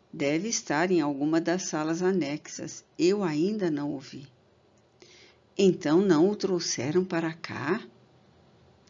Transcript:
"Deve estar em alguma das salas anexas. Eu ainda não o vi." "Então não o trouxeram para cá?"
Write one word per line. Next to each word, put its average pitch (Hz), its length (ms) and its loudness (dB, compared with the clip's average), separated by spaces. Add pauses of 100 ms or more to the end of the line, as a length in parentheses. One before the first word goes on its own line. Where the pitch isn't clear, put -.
(120)
"Deve 156 360 -2
estar 175 420 -2
em 175 120 4
alguma 147 400 0
das 185 220 -2
salas 165 380 -4
anexas. 151 800 -4 (140)
Eu 190 260 2
ainda 175 460 0
não 147 240 -4
o 135 60 -10
vi." 135 280 -16 (1300)
"Então 175 460 4
não 185 280 6
o 208 60 0
trouxeram 180 680 -2
para 165 300 -4
cá?" - 520 -6 (1040)